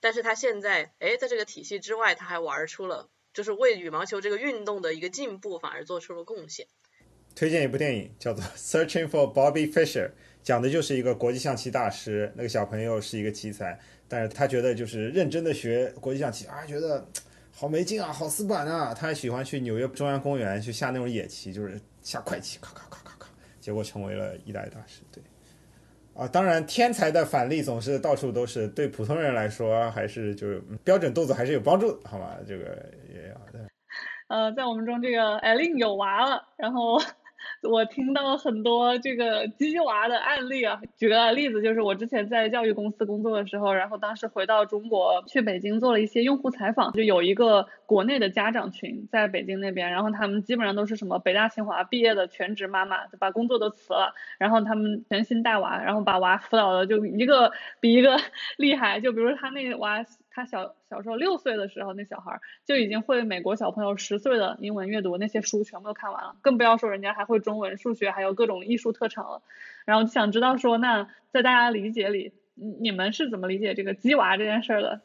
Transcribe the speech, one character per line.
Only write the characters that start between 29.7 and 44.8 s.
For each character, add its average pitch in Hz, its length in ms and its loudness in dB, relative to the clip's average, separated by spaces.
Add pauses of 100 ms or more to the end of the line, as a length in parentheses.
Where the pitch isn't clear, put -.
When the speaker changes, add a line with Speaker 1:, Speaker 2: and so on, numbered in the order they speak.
Speaker 2:
还 104 160 -4
是 107 260 -6
就 101 140 -8
是、 95 200 -6
嗯， 107 140 -12
标 190 160 4
准 147 160 0
动 165 100 2
作 131 100 2
还 123 120 -2
是 143 60 0
有 135 80 2
帮 156 180 4
助 208 140 2
的， - 160 -10
好 104 100 -10
吗？ 87 180 -10 (100)
这 98 120 -10
个 - 60 -10 (440)
也 90 200 -18
要， 104 60 -16 (180)
对。 113 80 -16 (680)
Speaker 3:
呃， 220 240 0
在 262 120 -4
我 240 100 -2
们 220 100 -4
中 240 160 -4
这 247 120 0
个 220 240 2
艾 220 180 4
琳 320 220 2
有 220 180 2
娃 196 340 2
了， 269 280 -2
然 220 160 -4
后 240 300 4
<laughs> - 80 -6 (520)
我 226 240 4
听 262 260 -2
到 277 240 2
很 233 260 -2
多 240 360 4
这 254 180 -4
个 220 320 0
鸡 302 320 0
娃 226 280 2
的 240 100 2
案 269 320 -2
例 262 120 -2
啊。 208 180 -2 (160)
举 226 120 4
个 226 240 6
例 277 180 2
子， 214 120 0
就 220 120 4
是 226 60 2
我 202 140 2
之 202 120 -6
前 214 220 -2
在 226 200 2
教 233 160 0
育 220 80 4
公 208 200 -2
司 214 140 -2
工 208 160 -4
作 220 140 0
的 202 100 -2
时 202 120 -6
候， 202 140 2
然 190 160 2
后 214 80 -8
当 208 180 -4
时 220 140 -8
回 214 180 -2
到 214 200 6
中 208 220 -6